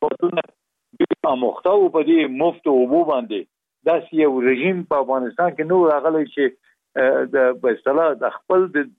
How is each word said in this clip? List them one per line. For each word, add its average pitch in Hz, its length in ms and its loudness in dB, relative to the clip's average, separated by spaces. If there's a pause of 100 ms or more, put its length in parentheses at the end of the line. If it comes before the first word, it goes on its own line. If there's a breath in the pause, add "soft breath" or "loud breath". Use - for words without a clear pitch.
بندونه 170 400 -2 (580)
دوی - 320 -2
اموخته 127 380 -2
وو 196 180 4
په 160 140 0
دې 156 280 2
مفت 151 380 -4
اوبو 135 360 2
باندې. 117 400 -4 (420)
داسې 160 260 0
یو 151 280 2
رژیم 135 420 0
په 156 140 -4
افغانستان 131 540 -2
کې 147 100 -10
نه 160 140 -2
و 180 140 4
راغلی 151 360 0
چې، - 260 -2 (460)
اه، 135 280 0
د، 127 360 0
په 127 80 0
اصطلاح 143 440 0
د 120 160 -4
خپل 185 380 -2
د، 160 120 -6 (200)